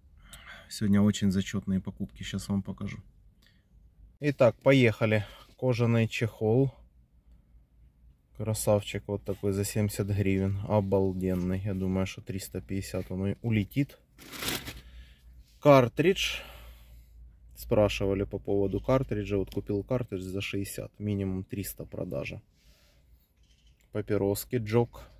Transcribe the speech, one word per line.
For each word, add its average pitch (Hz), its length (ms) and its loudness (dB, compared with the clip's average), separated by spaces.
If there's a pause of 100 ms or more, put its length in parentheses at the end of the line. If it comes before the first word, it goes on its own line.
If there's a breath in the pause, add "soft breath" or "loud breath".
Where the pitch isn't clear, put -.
(680 loud breath)
Сегодня 101 320 2
очень 104 300 4
зачётные 95 480 -2
покупки, - 440 -12
щас - 260 -8
вам 98 120 0
покажу. 98 360 -10 (1200 soft breath)
Итак, 139 440 4
поехали. 113 640 6 (320 loud breath)
Кожаный 117 500 2
чехол. 117 640 0 (1700)
Красавчик 104 680 0
вот 101 160 -4
такой 101 300 -2
за 98 100 2
семьдесят 104 440 0
гривен. 98 500 2 (100)
Обалденный. 92 960 0
Я 104 80 -4
думаю, 95 320 0
что - 160 -10
триста - 400 -10
пятьдесят 95 500 -6
он 95 160 -2
и 98 140 -2
улетит. 117 560 -2 (1600 loud breath)
Картридж. 143 800 4 (1160 loud breath)
Спрашивали 101 680 0
по 101 140 -8
поводу 101 420 -2
картриджа. 104 560 -2
Вот 95 160 -4
купил 101 300 -4
картридж 120 380 -4
за 95 200 -8
шестьдесят. - 580 -8
Минимум 98 440 -2
триста - 420 -10
продажа. 87 560 -8 (1500 soft breath)
Папироски 101 640 -2
Джок. 117 460 0 (160)